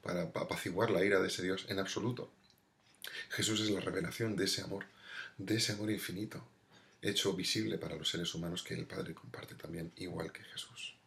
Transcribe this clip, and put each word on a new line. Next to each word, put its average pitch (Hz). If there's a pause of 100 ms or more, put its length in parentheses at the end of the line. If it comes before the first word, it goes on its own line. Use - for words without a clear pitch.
para 87
apaciguar 98
la 92
ira 98
de 92
ese 92
Dios. 92
En 95
absoluto. - (960)
Jesús 110
es 110
la 98
revelación 92
de 95
ese -
amor, 98 (500)
de 104
ese 117
amor 104
infinito, 95 (540)
hecho 101
visible 95
para 80
los 76
seres 85
humanos 85
que -
el -
Padre -
comparte -
también, 82
igual 87
que -
Jesús. - (100)